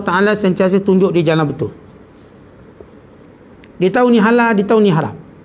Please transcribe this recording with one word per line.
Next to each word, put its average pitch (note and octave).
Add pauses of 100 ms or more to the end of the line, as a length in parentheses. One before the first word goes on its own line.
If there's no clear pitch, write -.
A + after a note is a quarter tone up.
Ta'ala G3+
sentiasa F#3+
tunjuk F#3+
dia E3
jalan D#3
betul. - (2000)
Dia F#3
tahu B3
ni A3+
halal, A#3
dia G3+
tahu A3
ni F#3+
haram. D3 (280)